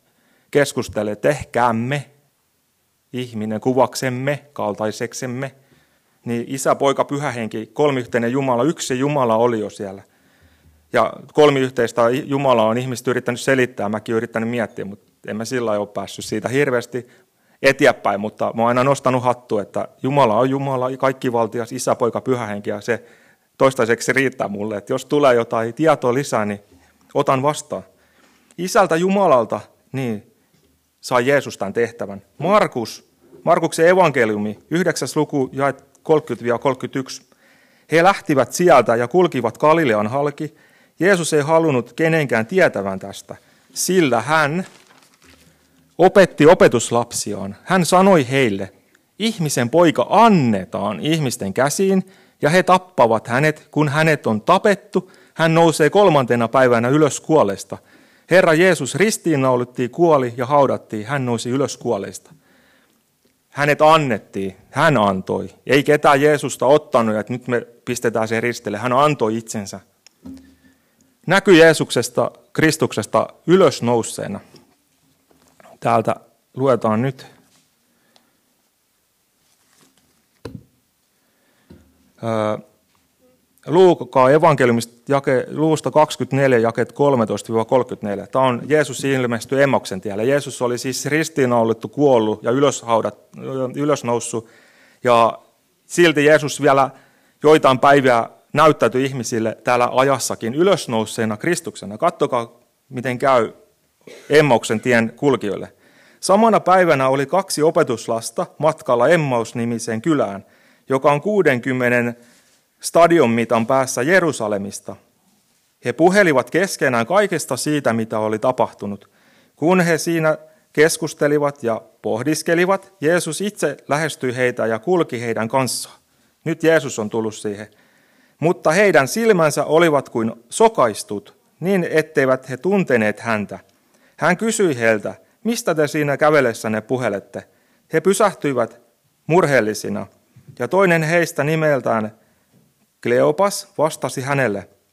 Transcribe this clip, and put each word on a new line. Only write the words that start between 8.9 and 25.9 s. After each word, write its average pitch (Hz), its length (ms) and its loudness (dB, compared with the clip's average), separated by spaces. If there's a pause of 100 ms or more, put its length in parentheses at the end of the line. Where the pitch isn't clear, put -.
Jumala 131 360 0
oli 117 240 0
jo 98 100 -8
siellä. 98 340 -14 (880)
Ja 117 200 0 (200)
kolmiyhteistä 131 760 2
Jumalaa 135 560 0
on 113 120 0
ihmiset 127 300 -8
yrittänyt 123 340 -4
selittää, 127 480 -2
mäkin 110 260 -6
yrittänyt 113 340 -4
miettiä, 110 360 -6
mut 98 160 -16 (260)
en 104 100 -8
mä 113 80 -10
sillä 123 200 -6
lailla 104 200 -2
ole - 80 -14
päässyt 98 320 -12
siitä 110 240 -4
hirveästi 123 580 -2 (540)
eteenpäin, 127 580 2
mutta 104 360 -6
mä 113 60 -4
oon 117 60 2
aina 123 160 2
nostanut 131 400 0
hattua, 120 380 -2
että 98 260 -8 (160)
Jumala 131 360 2
on 131 100 2
Jumala, 135 480 -4
kaikkivaltias, 120 760 -2
Isä, 127 240 -2
Poika, 113 260 -2
Pyhä 123 240 -4
Henki, 104 240 -8
ja 104 120 -6
se 113 220 -4 (540)
toistaiseksi 120 560 0
riittää 127 340 -2
mulle, 104 300 -8
että 113 160 -8
jos 131 120 -6
tulee 143 300 2
jotain 117 380 -2
tietoa 143 400 0